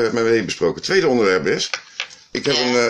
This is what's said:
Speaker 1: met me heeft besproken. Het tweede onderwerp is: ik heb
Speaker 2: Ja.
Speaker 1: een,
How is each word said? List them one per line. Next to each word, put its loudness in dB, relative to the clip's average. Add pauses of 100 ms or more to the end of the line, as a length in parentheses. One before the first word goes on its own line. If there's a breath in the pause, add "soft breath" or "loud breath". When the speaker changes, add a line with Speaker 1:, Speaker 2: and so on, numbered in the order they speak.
(120)
Speaker 1:
met 0
me 2
heeft 2
besproken. -2
Het -10
tweede 2
onderwerp 2
is: -2 (600 loud breath)
ik -6
heb 0
Speaker 2:
Ja. 0
Speaker 1:
een, 0 (160)